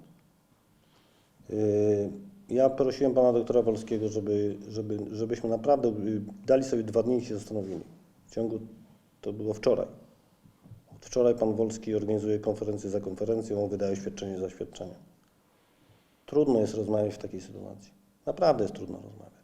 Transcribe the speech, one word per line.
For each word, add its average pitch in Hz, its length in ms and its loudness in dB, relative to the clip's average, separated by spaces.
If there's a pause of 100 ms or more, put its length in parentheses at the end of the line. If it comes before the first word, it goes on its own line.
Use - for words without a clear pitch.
(1500)
Yy, 104 600 2 (400)
ja 131 200 6
prosiłem 135 440 2
pana 123 200 6
doktora 117 280 4
Wolskiego, 110 480 0
żeby, 104 480 0 (120)
żeby, 107 280 -6 (140)
żebyśmy 113 380 -4
naprawdę, 123 380 2
y, 104 340 -2 (240)
dali 131 180 4
sobie 123 200 -2
dwa 110 200 2
dni 123 140 2
i 120 80 -4
się 117 80 -8
zastanowili. 98 480 -6 (460)
W - 40 -20
ciągu, 113 280 -4 (600)
to 104 120 -6
było 107 200 -4
wczoraj. 104 340 2 (1080)
Od - 100 -20
wczoraj 120 300 4
pan 110 180 2
Wolski 110 420 -2
organizuje 104 440 0
konferencję 104 500 -4
za 101 100 -2
konferencją, 104 680 -2
wydaje 98 260 -2
oświadczenie 98 440 -6
za 92 80 -4
oświadczeniem. 90 500 -10 (1300)
Trudno 139 340 4
jest 107 160 2
rozmawiać 107 380 0
w - 40 -12
takiej 98 240 -10
sytuacji. 98 560 -16 (300)
Naprawdę 143 360 2
jest 92 120 -2
trudno - 280 -10
rozmawiać. - 300 -20 (100)